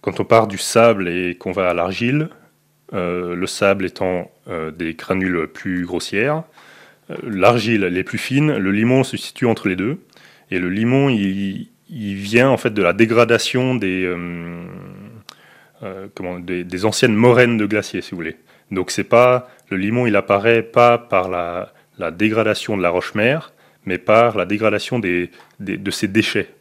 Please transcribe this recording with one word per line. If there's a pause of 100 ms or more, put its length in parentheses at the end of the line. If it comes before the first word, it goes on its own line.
quand
on
part
du
sable
et
qu'on
va
à
l'argile, (640)
euh,
le
sable
étant, (160)
euh,
des
granules
plus
grossières, (680)
euh,
l'argile,
elle
est
plus
fine,
le
limon
se
situe
entre
les
deux. (520)
Et
le
limon,
il, (220)
il
vient
en
fait
de
la
dégradation
des,
euh, (1200)
euh,
comment,
des,
des
anciennes
moraines
de
glaciers,
si
vous
voulez. (340)
Donc
c'est
pas, (200)
le
limon,
il
apparaît
pas
par
la, (240)
la
dégradation
de
la
roche
mère, (340)
mais
par
la
dégradation
des, (280)
des,
de
ses
déchets. (120)